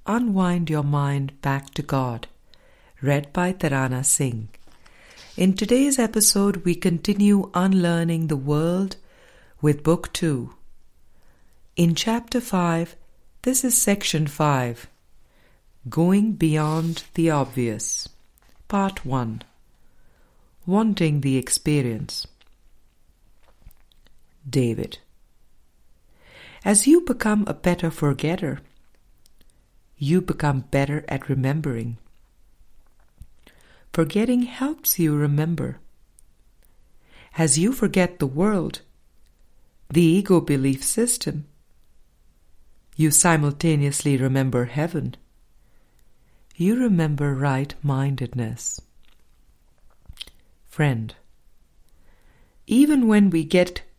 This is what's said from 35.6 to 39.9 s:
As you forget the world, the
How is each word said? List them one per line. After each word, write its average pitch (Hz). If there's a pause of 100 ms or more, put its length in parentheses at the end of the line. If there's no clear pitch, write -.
As 156
you 208
forget 185
the 147
world, 165 (1080)
the 160